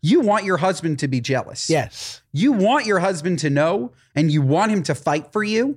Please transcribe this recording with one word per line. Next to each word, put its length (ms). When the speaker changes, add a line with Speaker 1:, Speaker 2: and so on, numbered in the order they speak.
Speaker 1:
You 200
want 240
your 140
husband 420
to 80
be 120
jealous. 480
Speaker 2:
Yes. 540
Speaker 1:
You 200
want 340
your 140
husband 400
to 100
know, 420
and 160
you 120
want 280
him 140
to 100
fight 380
for 100
you. 340